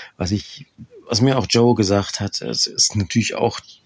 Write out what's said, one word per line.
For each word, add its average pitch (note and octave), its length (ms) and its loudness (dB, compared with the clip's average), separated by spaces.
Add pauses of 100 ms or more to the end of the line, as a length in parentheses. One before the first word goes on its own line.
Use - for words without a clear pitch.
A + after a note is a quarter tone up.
(180)
Was F#2 140 -2
ich, G#2 340 -6 (420)
was A2+ 140 -2
mir C3 160 4
auch F#2+ 120 -2
Joe A#2+ 260 4
gesagt G2+ 440 0
hat, G2+ 220 -6
es - 260 -4
ist - 280 -2
natürlich G#2 400 0
auch - 240 0 (260)